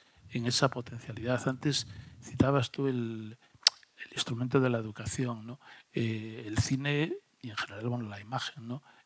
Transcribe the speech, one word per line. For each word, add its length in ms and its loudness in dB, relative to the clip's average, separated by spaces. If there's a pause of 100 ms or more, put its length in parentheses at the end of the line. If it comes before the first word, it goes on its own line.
(300)
en 160 -2
esa 220 6
potencialidad. 800 -2
Antes 380 0 (360)
citabas 480 4
tú 180 -2
el, 500 -4 (640)
el 80 -16
instrumento 480 2
de 100 4
la 80 2
educación, 680 -4
¿no? 140 -12 (320)
Eh, 540 -2
el 120 0
cine 580 2 (240)
y 100 -10
en 60 -8
general, 320 -4
bueno, 200 -2
la 120 -10
imagen, 480 -6
¿no? 140 -6 (240)